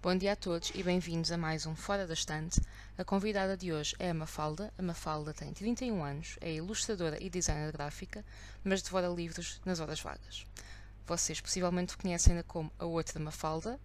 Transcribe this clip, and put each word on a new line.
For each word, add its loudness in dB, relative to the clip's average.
Bom 4
dia 4
a 2
todos 0
e -2
bem-vindos 2
a 0
mais 0
um -4
Fora 0
da -4
Estante. 4
A 0
convidada 4
de -2
hoje 0
é 0
a 2
Mafalda. -2
A -4
Mafalda -2
tem -8
trinta 0
e 0
um 0
anos, -4
é -2
ilustradora 0
e -4
designer 0
gráfica, -6
mas 4
devora 2
livros -4
nas 0
horas -4
vagas. -10
Vocês 0
possivelmente 2
conhecem-na 8
como -4
a -4
outra -2
Mafalda -2